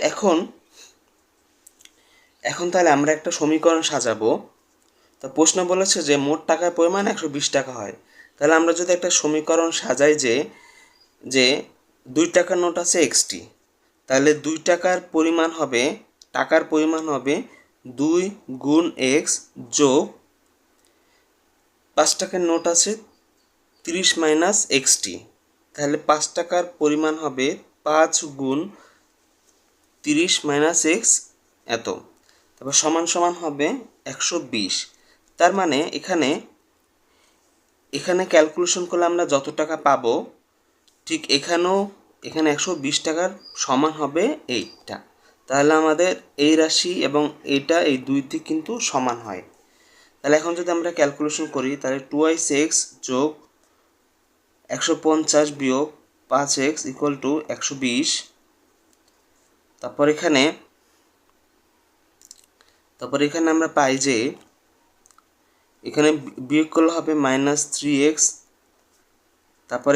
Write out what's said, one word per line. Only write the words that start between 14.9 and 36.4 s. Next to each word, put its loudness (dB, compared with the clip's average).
পরিমাণ 2
হবে, 0
টাকার 2
পরিমাণ 0
হবে -2
দুই 0
গুণ 4
এক্স -2
যোগ 4
পাঁচ 4
টাকার -4
নোট 0
আছে 0
তিরিশ -2
মাইনাস 2
এক্সটি, -2
তাহলে -2
পাঁচ 2
টাকার -2
পরিমাণ 2
হবে -2
পাঁচ 2
গুণ -2
তিরিশ 0
মাইনাস 2
এক্স 0
এত, -6
তারপর -6
সমান 0
সমান 0
হবে -2
একশো -4
বিশ। -2
তার 6
মানে 2
এখানে, 0